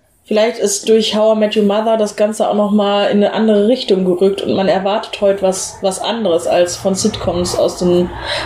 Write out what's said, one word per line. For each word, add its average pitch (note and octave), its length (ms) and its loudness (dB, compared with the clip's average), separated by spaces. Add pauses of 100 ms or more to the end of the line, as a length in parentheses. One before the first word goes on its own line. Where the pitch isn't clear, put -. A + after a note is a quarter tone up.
(260)
vielleicht A3 340 0
ist - 300 -2
durch A3 260 2
How G#3+ 200 4
I G#3+ 40 -2
Met G#3 180 0
Your G#3+ 60 2
Mother A3 340 0
das G#3 180 -2
Ganze G#3+ 320 0
auch - 60 0
noch G#3 160 0
mal G3+ 360 2
in G3+ 120 2
eine G3+ 160 2
andere G#3 340 2
Richtung G#3+ 380 2
gerückt F#3+ 380 0
und - 100 -2
man G3 140 0
erwartet F#3+ 540 -2
heute G3 200 2
was, F#3 400 -2
was F#3 180 -2
anderes F#3+ 460 -2
als F3 300 2
von G3 180 -2
Sitcoms F3+ 640 -2
aus - 220 0
den F3+ 320 2 (340)